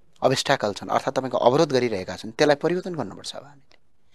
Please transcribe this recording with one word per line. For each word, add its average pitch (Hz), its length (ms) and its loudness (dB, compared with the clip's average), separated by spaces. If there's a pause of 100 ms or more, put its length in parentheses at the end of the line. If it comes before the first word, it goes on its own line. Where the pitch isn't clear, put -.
(220)
अब्स्ट्याकल 127 500 2
छन्, - 180 -10
अर्थात् 117 240 0
तपाईँको 127 240 -2
अवरोध 143 340 4
गरिरहेका 107 440 -2
छन्, 110 160 -12
त्यसलाई 147 240 4
परिवर्तन 175 380 -4
गर्नुपर्छ 101 420 -10
अब - 80 -14
हामीले। - 340 -20 (360)